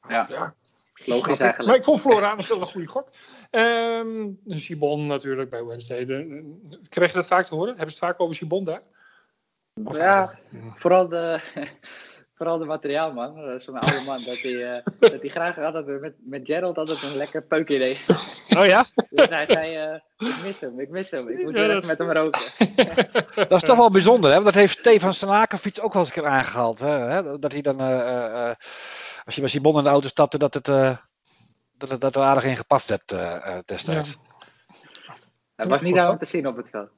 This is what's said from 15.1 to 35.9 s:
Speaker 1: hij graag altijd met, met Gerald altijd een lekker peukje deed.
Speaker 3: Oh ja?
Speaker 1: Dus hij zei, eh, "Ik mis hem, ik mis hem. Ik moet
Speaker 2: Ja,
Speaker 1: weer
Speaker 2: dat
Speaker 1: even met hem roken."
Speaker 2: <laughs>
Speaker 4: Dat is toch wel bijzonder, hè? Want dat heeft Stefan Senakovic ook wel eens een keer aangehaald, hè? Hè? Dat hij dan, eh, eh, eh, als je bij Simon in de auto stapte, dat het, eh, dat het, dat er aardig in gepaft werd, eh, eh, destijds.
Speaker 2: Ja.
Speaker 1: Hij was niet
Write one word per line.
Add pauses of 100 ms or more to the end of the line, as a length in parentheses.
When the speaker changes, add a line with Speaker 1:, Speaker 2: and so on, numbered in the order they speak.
Speaker 1:
hij
graag
altijd
met,
met
Gerald
altijd
een
lekker
peukje
deed. (600)
Speaker 3:
Oh
ja? (260)
Speaker 1:
Dus
hij
zei,
eh,
"Ik
mis
hem,
ik
mis
hem.
Ik
moet
Speaker 2:
Ja,
Speaker 1:
weer
Speaker 2:
dat
Speaker 1:
even
met
hem
roken." (920)
Speaker 2:
<laughs>
Speaker 4:
Dat
is
toch
wel
bijzonder,
hè?
Want
dat
heeft
Stefan
Senakovic
ook
wel
eens
een
keer
aangehaald,
hè? (100)
Hè?
Dat
hij
dan,
eh,
eh,
eh, (680)
als
je
bij
Simon
in
de
auto
stapte,
dat
het,
eh, (800)
dat
het,
dat
er
aardig
in
gepaft
werd,
eh, (220)
eh,
destijds. (880)
Speaker 2:
Ja. (420)
Speaker 1:
Hij
was
niet